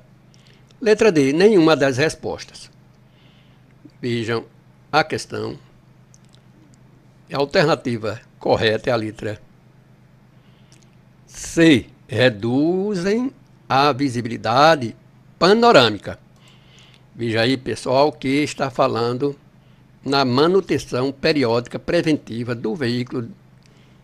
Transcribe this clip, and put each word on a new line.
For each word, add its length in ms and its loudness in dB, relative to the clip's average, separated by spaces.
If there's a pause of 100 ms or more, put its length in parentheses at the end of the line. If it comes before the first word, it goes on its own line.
(800)
Letra 300 2
D, 220 2
nenhuma 420 4
das 220 0
respostas. 760 -6 (1300)
Vejam 440 -4 (440)
a 140 2
questão. 560 -8 (1700)
A 60 -8
alternativa 840 0 (180)
correta 500 0
é 40 0
a 20 2
letra 440 -8 (1900)
C, 600 2 (200)
reduzem 1200 -2 (360)
a 240 2
visibilidade 1040 0 (420)
panorâmica. 800 4 (960)
Veja 280 -2
aí, 160 2
pessoal, 560 0
que 160 -6
está 400 -2
falando 680 -2 (640)
na 200 0
manutenção 880 0
periódica 640 -2
preventiva 800 -4
do 180 -6
veículo, 560 -6 (720)